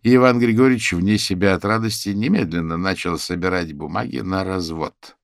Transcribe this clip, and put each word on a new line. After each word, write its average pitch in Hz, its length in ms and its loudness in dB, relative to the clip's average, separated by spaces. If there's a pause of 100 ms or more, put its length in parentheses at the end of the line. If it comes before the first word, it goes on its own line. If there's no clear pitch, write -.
И 120 140 6
Иван 123 240 6
Григорьевич 120 540 2
вне 95 240 2
себя 95 360 0
от 90 120 -2
радости 110 440 -2
немедленно 98 680 -2
начал 87 420 -4
собирать 90 540 -4
бумаги 78 460 -8
на 95 260 -4
развод. 82 800 -8